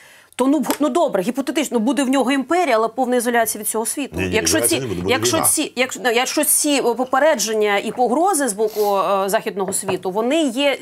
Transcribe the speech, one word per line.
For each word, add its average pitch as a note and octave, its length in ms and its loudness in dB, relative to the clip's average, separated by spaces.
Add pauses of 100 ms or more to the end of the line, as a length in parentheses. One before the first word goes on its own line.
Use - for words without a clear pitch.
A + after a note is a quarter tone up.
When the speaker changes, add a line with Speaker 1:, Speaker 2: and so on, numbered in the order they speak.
(360)
Speaker 1:
то, B3+ 100 2
ну, C#4+ 140 4
б-, - 200 -4
ну, D4 80 2
добре, B3 340 2
гіпотетично, B3+ 560 -2
буде B3+ 260 0
в A#3+ 40 0
нього C4 240 2
імперія, C#4+ 440 2
але A3 120 2
повна B3 280 -2
ізоляція A#3 440 0
від G#3+ 80 -8
цього A3+ 180 -2
світу. C4 340 -6
Speaker 2:
Ні, - 80 -2
ні, - 60 -2
Speaker 1:
Якщо A3 240 2
Speaker 2:
ізоляція - 220 0
Speaker 1:
ці, C#3 60 -4
Speaker 2:
не - 20 -6
буде, F3 140 -4
буде G3 120 0
Speaker 1:
якщо E4 220 0
Speaker 2:
війна. - 100 0
Speaker 1:
ці, - 300 0
якщо, B3 280 -2
ну, - 60 2
якщо B3 340 0
ці, C#4+ 360 2
о, A#3 140 0
попередження A3 840 0
і G#3+ 140 -4
погрози C#4 560 0
з G#3 40 -4
боку, G#3 440 0
е, F#3+ 320 0
західного F#3+ 440 -2
світу, F#3+ 380 -4
вони A#3+ 320 0
є C#4 400 0